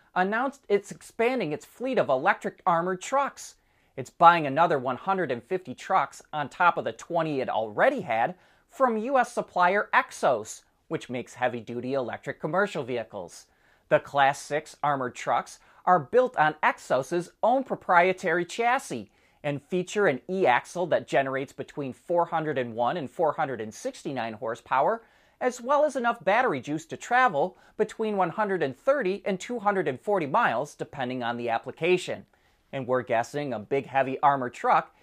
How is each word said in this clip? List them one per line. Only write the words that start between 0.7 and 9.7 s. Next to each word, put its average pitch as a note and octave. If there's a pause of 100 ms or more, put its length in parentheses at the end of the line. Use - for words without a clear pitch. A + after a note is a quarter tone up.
expanding A3
its C#3+
fleet B3
of E3+
electric F3+
armored F3+
trucks. - (420)
It's C3
buying E3+
another D3+
one B2+
hundred F#3
and A#2+
fifty -
trucks - (100)
on D3
top F3
of C3
the A#2
twenty D#3+
it A2
already B2+
had A#2+ (360)
from B3
U B3+
S A#3+
supplier F#3+